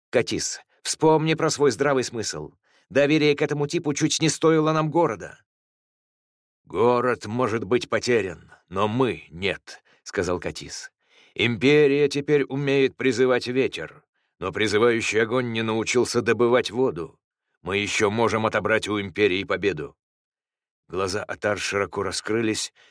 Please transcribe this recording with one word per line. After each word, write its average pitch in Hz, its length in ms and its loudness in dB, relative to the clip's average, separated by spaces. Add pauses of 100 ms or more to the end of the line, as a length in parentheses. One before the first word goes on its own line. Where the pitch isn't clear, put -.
(100)
«Катис, - 500 -2 (220)
вспомни 156 520 2
про 156 160 -2
свой 143 200 2
здравый 131 340 0
смысл. 85 480 -8 (380)
Доверие 143 440 4
к 143 80 -4
этому 147 240 -2
типу 156 280 -2
чуть - 260 0
не 160 80 2
стоило 156 440 2
нам 156 180 0
города». 120 500 -2 (1200)
«Город 120 600 0
может 110 380 -2
быть 117 240 -2
потерян, 104 640 -2 (160)
но 98 200 0
мы — 110 420 -2
нет», — 90 520 -8 (200)
сказал 90 360 -2
Катис. 78 520 -12 (440)
«Империя 139 720 4
теперь 143 360 0
умеет 135 520 0
призывать 127 500 2
ветер, 120 580 -4 (340)
но 92 140 -6
призывающий 107 720 2
огонь 120 300 -2
не 113 100 -2
научился 113 580 0
добывать 117 500 2
воду. 98 480 -4 (440)
Мы 95 160 -2
ещё 101 320 0
можем 110 340 0
отобрать 107 440 0
у 104 120 -2
Империи 98 440 0
победу». 90 520 -4 (920)
Глаза 95 360 -4
Атар 101 340 -4
широко 101 440 -4
раскрылись. 107 720 -4 (180)